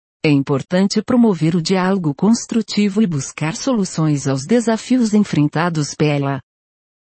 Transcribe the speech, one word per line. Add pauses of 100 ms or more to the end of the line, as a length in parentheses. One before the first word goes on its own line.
(240)
é
importante
promover
o
diálogo
construtivo
e
buscar
soluções
aos
desafios
enfrentados
pela (600)